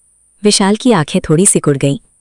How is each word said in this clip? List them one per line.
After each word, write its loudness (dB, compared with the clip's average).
विशाल 2
की 0
आंखें 0
थोड़ी 2
सिकुड़ 0
गईं। -2